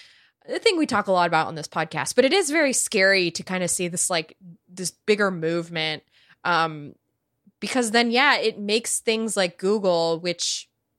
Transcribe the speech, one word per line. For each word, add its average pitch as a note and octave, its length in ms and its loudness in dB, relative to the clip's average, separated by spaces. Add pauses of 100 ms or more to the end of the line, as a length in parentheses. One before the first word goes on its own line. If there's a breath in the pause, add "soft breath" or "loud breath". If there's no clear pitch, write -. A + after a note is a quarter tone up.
(500 loud breath)
The C4 100 -4
thing G4 180 2
we D#4 80 2
talk G#3 220 -2
a G3 60 2
lot F3 140 4
about D#3+ 200 2
on D#3+ 80 -8
this D3 120 -10
podcast, D#3 480 -4
but B3 100 6
it C4+ 80 2
is F4+ 160 2
very D4 240 2
scary F#3+ 580 2
to E3 120 -10
kind F#3 200 -4
of F3 60 -2
see F3+ 180 -2
this, E3+ 220 -2
like, E3 260 -4 (320)
this F3+ 240 -8
bigger G#3 400 0
movement, E3 720 -4 (400 soft breath)
um, D#3+ 520 -2 (680)
because A3+ 300 -2
then, A#3 200 2
yeah, B3+ 260 4
it G#3 220 -2
makes G#3 400 -2
things A3 380 -2
like F3+ 200 0
Google, F3 600 0
which - 480 -4 (320)